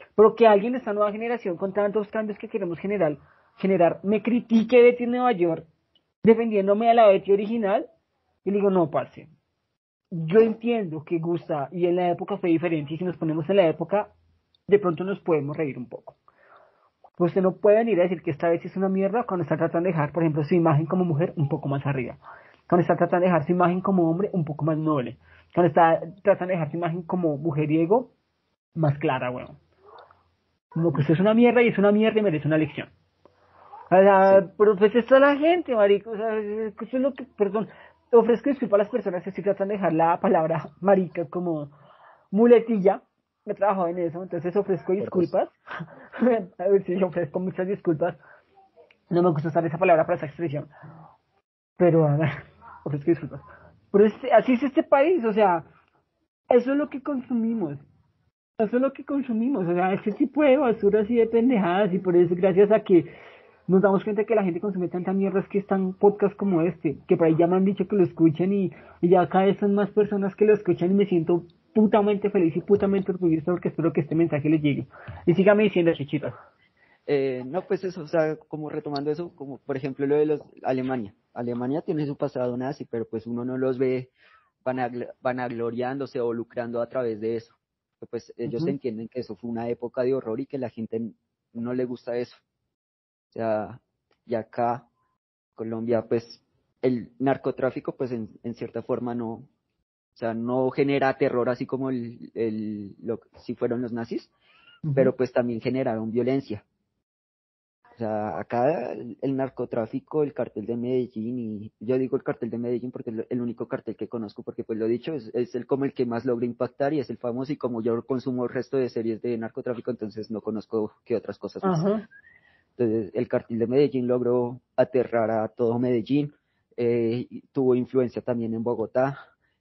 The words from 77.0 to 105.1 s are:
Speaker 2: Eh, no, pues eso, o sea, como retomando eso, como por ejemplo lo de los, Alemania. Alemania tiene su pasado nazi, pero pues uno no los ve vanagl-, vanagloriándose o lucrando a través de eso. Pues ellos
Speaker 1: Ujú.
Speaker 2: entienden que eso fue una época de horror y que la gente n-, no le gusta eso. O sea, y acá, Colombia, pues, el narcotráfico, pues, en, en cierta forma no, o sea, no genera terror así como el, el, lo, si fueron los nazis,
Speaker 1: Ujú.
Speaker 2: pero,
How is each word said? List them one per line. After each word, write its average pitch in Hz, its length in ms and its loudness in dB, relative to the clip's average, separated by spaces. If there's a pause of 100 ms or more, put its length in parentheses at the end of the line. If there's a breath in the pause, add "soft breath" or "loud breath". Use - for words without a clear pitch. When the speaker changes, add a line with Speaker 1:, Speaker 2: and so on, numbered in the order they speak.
Speaker 2:
Eh, 135 400 -2
no, 160 160 -6
pues 190 240 -4
eso, 175 160 -10
o 151 60 -14
sea, 156 280 0
como 151 340 -12
retomando 147 400 -6
eso, 170 260 -8
como 139 240 -14
por 135 180 -6
ejemplo 135 280 -6
lo 143 100 2
de 151 100 4
los, 151 160 0 (220)
Alemania. 127 500 -4 (200)
Alemania 120 480 -6
tiene 151 240 -4
su 139 120 -6
pasado 127 400 -4
nazi, 131 260 -8
pero 113 240 -8
pues 110 180 -10
uno 117 200 -6
no 127 120 -6
los 131 200 -2
ve 127 320 -2 (560 soft breath)
vanagl-, 123 560 -6
vanagloriándose 123 1000 -6
o 117 140 -2
lucrando 117 480 -6
a 117 80 -6
través 113 320 -4
de 113 160 -4
eso. - 180 -16 (540)
Pues - 280 -12
ellos 117 260 -6
Speaker 1:
Ujú. 143 80 -2
Speaker 2:
entienden 113 380 -8
que 127 100 -12
eso 113 160 -10
fue 117 140 -12
una 117 180 -6
época 120 360 -6
de 127 100 0
horror 120 260 -4
y 135 60 -10
que 143 120 -10
la 123 120 -8
gente 113 280 -10
n-, 113 140 -8 (420)
no 117 200 -8
le 127 120 -4
gusta 120 300 -8
eso. 123 220 -8 (920)
O - 40 -20
sea, 110 480 -6 (440)
y 113 100 -4
acá, 120 520 -4 (640)
Colombia, 113 540 -4
pues, - 340 -4 (400)
el 123 380 -2
narcotráfico, 131 800 -4
pues, 127 160 -6
en, 110 160 -8 (120)
en 117 140 -8
cierta 117 260 -10
forma 120 320 -6
no, 117 200 -8
o 120 140 -18 (640)
sea, 113 200 -6
no 123 380 -2
genera 139 460 0
terror 123 320 0
así 123 160 -4
como 131 240 -6
el, 120 440 -10
el, 107 720 -6
lo, 107 160 -6 (200)
si - 160 -10
fueron 120 260 -4
los 117 100 -8
nazis, 117 400 -10 (520 soft breath)
Speaker 1:
Ujú. 147 100 -4
Speaker 2:
pero, 131 240 4